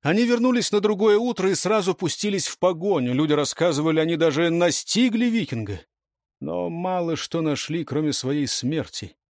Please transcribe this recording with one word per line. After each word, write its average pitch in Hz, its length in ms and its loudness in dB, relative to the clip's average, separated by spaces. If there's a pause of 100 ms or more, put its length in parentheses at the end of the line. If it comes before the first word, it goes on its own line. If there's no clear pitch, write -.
Они 196 220 2
вернулись 240 480 2
на 208 80 2
другое 208 380 4
утро 220 320 0
и 185 40 2
сразу 190 400 0
пустились 196 520 -2
в - 120 -8
погоню. 170 540 0
Люди 147 220 2
рассказывали, 156 680 2
они 165 160 0
даже 160 320 2
настигли 208 800 2
викинга. 120 580 -4 (560)
Но 87 300 -4
мало 175 460 -2
что - 260 -4
нашли, 156 420 -2
кроме 147 300 -2
своей 139 320 -2
смерти. - 680 -6 (160)